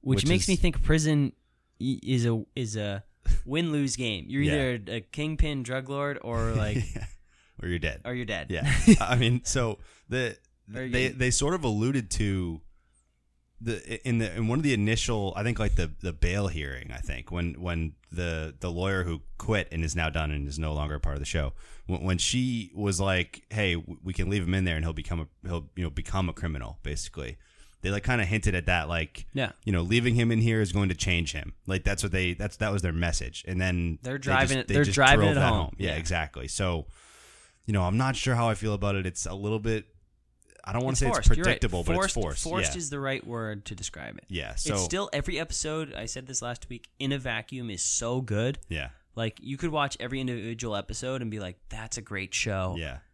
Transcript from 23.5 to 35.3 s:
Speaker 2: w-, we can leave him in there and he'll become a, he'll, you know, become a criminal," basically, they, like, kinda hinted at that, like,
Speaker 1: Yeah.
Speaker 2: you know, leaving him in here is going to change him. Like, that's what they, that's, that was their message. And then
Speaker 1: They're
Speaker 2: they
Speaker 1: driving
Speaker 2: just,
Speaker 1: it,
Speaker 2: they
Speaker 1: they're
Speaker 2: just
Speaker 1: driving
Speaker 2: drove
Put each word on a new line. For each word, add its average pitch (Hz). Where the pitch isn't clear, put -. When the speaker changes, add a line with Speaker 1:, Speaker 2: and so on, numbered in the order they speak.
Speaker 2:
w-, 82
we 92
can 87
leave 101
him 87
in 95
there 85
and 80
he'll 82
become 82
a, -
he'll, 85
you 90
know, 80
become 87
a 80
criminal," 71
basically, 71
they, 92
like, 101
kinda 120
hinted 98
at 85
that, 85
like, 82
Speaker 1:
Yeah. 131
Speaker 2:
you 107
know, 87
leaving 117
him 117
in 113
here 113
is 95
going 98
to 90
change 85
him. 76
Like, 95
that's 98
what 98
they, 90
that's, 95
that 107
was 101
their 87
message. 80
And 92
then 87
Speaker 1:
They're 123
Speaker 2:
they 139
Speaker 1:
driving 135
Speaker 2:
just, 135
Speaker 1:
it, -
Speaker 2:
they -
Speaker 1:
they're 147
Speaker 2:
just 98
Speaker 1:
driving 135
Speaker 2:
drove 101